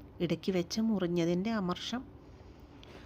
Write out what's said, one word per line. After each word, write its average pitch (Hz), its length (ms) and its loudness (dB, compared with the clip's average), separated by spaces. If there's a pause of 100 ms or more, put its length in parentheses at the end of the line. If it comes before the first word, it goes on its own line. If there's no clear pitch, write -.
(180)
ഇടയ്ക്ക് 170 320 0
വെച്ച് 185 300 2
മുറിഞ്ഞതിൻ്റെ 180 680 4
അമർഷം. 202 500 -2 (1040)